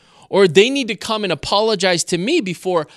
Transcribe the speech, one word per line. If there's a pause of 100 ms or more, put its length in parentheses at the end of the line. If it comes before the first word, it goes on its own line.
(300)
or
"They
need
to
come
and
apologize
to
me
before